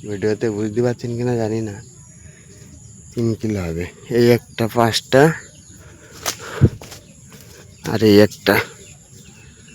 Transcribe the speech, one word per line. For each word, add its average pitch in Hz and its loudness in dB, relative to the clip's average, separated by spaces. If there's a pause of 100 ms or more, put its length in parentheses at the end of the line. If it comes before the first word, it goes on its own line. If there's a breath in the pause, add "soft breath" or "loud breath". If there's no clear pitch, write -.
ভিডিওতে 104 -4
বুঝতে 107 -4
পারছেন 120 -4
কিনা 123 -4
জানি 113 -4
না, 104 -8 (1400 soft breath)
তিন 117 -2
কিলো 104 -6
হবে। 85 -6 (240)
এই 120 2
একটা 113 0
পাঁচটা, 123 4 (2500 loud breath)
আর 113 -2
এই 104 6
একটা - 2 (1200 loud breath)